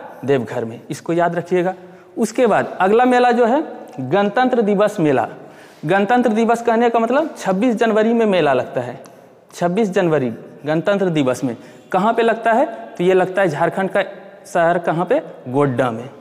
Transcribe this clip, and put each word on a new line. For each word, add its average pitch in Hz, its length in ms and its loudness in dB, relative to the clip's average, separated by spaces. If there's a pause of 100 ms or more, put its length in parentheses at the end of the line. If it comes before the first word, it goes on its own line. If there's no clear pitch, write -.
(240)
देवघर 123 400 -2
में, 113 160 -12 (100)
इसको 165 220 -6
याद 170 220 0
रखिएगा। 180 400 -2 (440)
उसके 240 280 0
बाद 151 340 0
अगला 214 240 4
मेला 247 280 4
जो 233 140 4
है 277 160 2 (380)
गणतंत्र 202 640 0
दिवस 208 380 0
मेला। 135 260 2 (580)
गणतंत्र 208 460 2
दिवस 226 320 0
कहने 233 280 2
का 233 80 0
मतलब 262 400 0
छब्बीस 202 380 0
जनवरी 226 380 2
में 226 120 2
मेला 175 260 2
लगता 127 280 -2
है। 123 180 -10 (560)
छब्बीस 185 360 0
जनवरी 156 420 0 (340)
गणतंत्र 180 440 0
दिवस 135 340 0
में 117 120 -4 (360)
कहाँ 208 220 2
पे 233 80 0
लगता 226 300 2
है? 240 140 2
तो - 380 -8
ये 185 100 4
लगता 185 280 2
है 190 60 2
झारखंड 170 420 -2
का 202 120 0 (440)
शहर 170 340 2
कहाँ 175 240 -2
पे? 262 180 0 (260)
गोड्डा 131 420 0
में। 117 180 -10 (120)